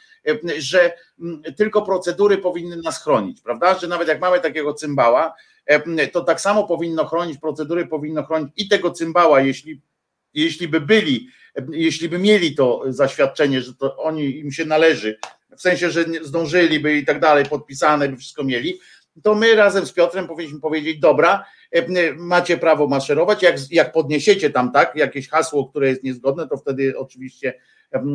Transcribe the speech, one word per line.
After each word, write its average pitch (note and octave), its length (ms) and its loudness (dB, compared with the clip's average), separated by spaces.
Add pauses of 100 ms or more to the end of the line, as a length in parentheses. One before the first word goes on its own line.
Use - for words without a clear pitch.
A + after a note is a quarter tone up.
(280)
E, D#3 340 -4
że, E3+ 320 2 (260)
mm, E3 220 -12 (160)
tylko G#3+ 240 0
procedury F#3+ 560 0
powinny F3 400 -6
nas E3 260 -8
chronić, A2 380 0
prawda? E3+ 380 0
Że F3+ 80 -8
nawet E3+ 200 -2
jak D3+ 140 -2
mamy F3+ 180 2
takiego D3 340 -4
cymbała, C#3+ 600 2 (320)
e, D3+ 420 2
to E3+ 140 -2
tak E3+ 200 0
samo G#3 260 2
powinno E3 380 -2
chronić, E3+ 320 -4
procedury D#3+ 500 -4
powinno D3+ 360 -6
chronić D#3 320 -4
i G3+ 120 -6
tego F3 240 0
cymbała, E3 500 2
jeśli, C3+ 400 -4 (520)
jeśli D#3+ 340 -2
by D#3 140 0
byli, D3+ 480 2 (420)
jeśli D#3+ 380 -2
by F3 100 -4
mieli F#3 360 2
to B2 320 2
zaświadczenie, C3+ 720 0
że B2+ 120 -14
to C3+ 240 -6
oni, D3+ 420 -4
im D3 120 -10
się D#3 140 -6
należy, D3+ 540 2 (380)
w - 40 -20
sensie, - 280 0
że E3 160 0
nie, E3 180 -8
zdążyliby D3+ 760 0
i C#3+ 80 -4
tak D3+ 140 0
dalej, D3 260 4
podpisane C#3+ 640 0
by C3 80 -10
wszystko - 260 -12
mieli, C3+ 360 -4 (440)
to G#3+ 120 2
my A3+ 200 4
razem G3 300 4
z - 80 -14
Piotrem F3+ 340 0
powinniśmy D#3 320 -12
powiedzieć: D#3 400 -4
"Dobra, E3 460 4 (260)
e, E3+ 420 0
macie F3 440 0
prawo D3+ 300 2
maszerować, D3+ 560 0
jak, E3 120 6 (160)
jak D#3+ 200 2
podniesiecie D3+ 580 2
tam, B2 220 0
tak, D#3 240 2
jakieś C#3 340 -2
hasło, D3+ 380 -2
które C#3 220 0
jest B2+ 140 -2
niezgodne, C3+ 440 -4
to C3+ 100 -6
wtedy C3+ 400 -2
oczywiście, B2+ 560 -10 (400)
e, B2+ 100 -2 (120)